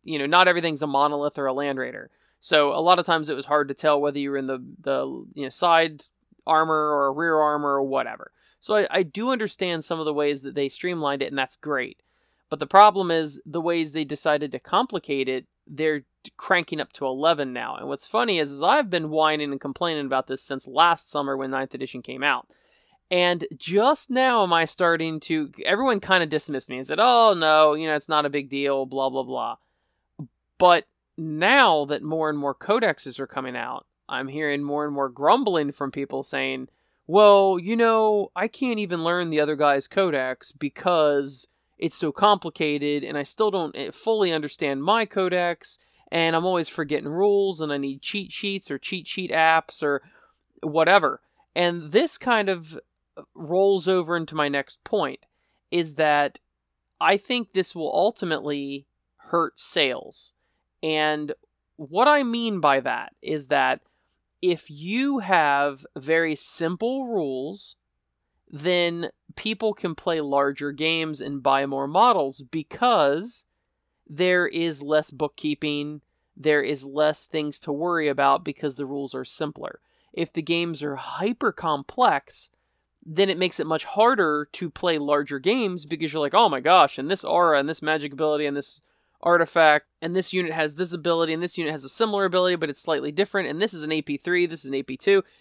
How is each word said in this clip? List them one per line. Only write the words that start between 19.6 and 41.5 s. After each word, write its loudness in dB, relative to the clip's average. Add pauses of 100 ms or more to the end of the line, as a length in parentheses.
complaining -4
about -2
this -6
since -4
last 2
summer -4
when -6
ninth -6
edition -10
came -10
out. 0 (600)
And 2 (100)
just 0
now 2
am 0
I 2
starting 0
to, -4 (140)
everyone 0
kinda 2
dismissed -4
me -8
and -8
said, -2
"Oh, 6
no, 6
you -4
know, 0
it's -4
not 2
a -4
big -4
deal, -2
blah, -4
blah, -4
blah." -6 (1000)
But 6 (320)
now 2
that -4
more -2
and -4
more -4
codexes -2
are -8
coming -10
out, -10 (240)
I'm -6
hearing -4
more -2
and -6
more -2
grumbling 2
from -6
people -6
saying, -6 (380)
"Well, 8
you -4
know, 2
I -2
can't -4
even -2
learn 0
the 2
other 2
guy's 2
codex 0
because 0 (300)